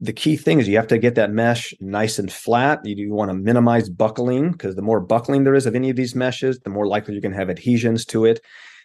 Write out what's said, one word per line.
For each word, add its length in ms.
the 120
key 240
thing 220
is 100
you 80
have 120
to 100
get 160
that 160
mesh 500
nice 380
and 120
flat. 540
You 120
do 180
wanna 180
minimize 560
buckling, 640
'cause 220
the 80
more 180
buckling 440
there 100
is 100
of 100
any 140
of 80
these 180
meshes, 460
the 80
more 180
likely 280
you're 80
gonna 140
have 120
adhesions 580
to 200
it. 140